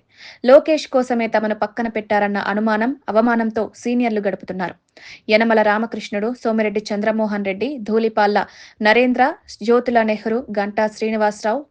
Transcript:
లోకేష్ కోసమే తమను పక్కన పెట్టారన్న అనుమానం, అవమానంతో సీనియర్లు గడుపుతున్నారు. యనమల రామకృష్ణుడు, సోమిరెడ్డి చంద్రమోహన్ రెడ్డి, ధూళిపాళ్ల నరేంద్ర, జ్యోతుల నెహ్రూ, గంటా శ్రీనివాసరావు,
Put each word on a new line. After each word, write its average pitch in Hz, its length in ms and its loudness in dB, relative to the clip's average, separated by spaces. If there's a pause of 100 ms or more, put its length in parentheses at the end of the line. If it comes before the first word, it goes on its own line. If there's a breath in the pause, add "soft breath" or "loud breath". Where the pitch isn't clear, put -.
(460 loud breath)
లోకేష్ 294 420 6
కోసమే 254 380 0
తమను 214 280 -2
పక్కన 214 340 -4
పెట్టారన్న 208 500 -2
అనుమానం, 220 580 -2 (120)
అవమానంతో 226 680 0
సీనియర్లు 240 440 -2
గడుపుతున్నారు. 190 540 -6 (560 loud breath)
యనమల 220 320 4
రామకృష్ణుడు, 214 720 -2 (100)
సోమిరెడ్డి 214 400 -2 (100)
చంద్రమోహన్ 208 500 -2
రెడ్డి, 214 340 -6
ధూళిపాళ్ల 214 680 0 (360 loud breath)
నరేంద్ర, 247 520 2 (280)
జ్యోతుల 240 400 2
నెహ్రూ, 220 360 -2 (200)
గంటా 208 280 -2
శ్రీనివాసరావు, 214 840 -2